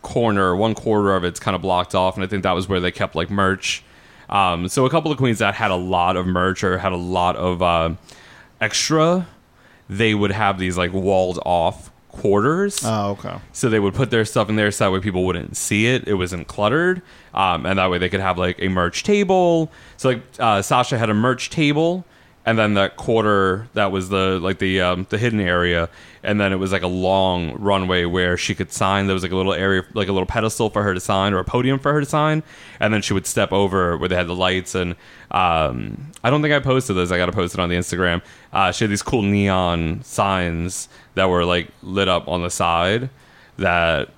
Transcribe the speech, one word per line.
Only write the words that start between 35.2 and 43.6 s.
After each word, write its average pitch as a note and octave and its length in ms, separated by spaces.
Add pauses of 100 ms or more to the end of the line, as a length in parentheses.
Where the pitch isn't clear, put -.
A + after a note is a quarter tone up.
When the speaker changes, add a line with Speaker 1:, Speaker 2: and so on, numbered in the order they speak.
Speaker 1:
um, D#2 800 (120)
I A#2 60
don't D3 120
think D3 120
I C#3+ 60
posted B2+ 360
this. F2+ 160
I F2+ 60
gotta F2+ 140
post F2+ 220
it - 60
on F2 100
the F2 60
Instagram. F2 460 (300)
Uh, F#2 200
she - 120
had G#2 80
these G2+ 120
cool A#2+ 180
neon F#2 800
signs F2 880 (260)
that F#2+ 140
were, F2 160
like, F2 240 (120)
lit F#2+ 280
up F2 180
on F2 140
the F2 80
side F2+ 600 (480)
that E2+ 600